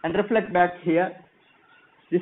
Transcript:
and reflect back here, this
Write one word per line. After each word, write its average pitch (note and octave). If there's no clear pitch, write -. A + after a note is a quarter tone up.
and E3
reflect G#3
back F3+
here, F3
this F3+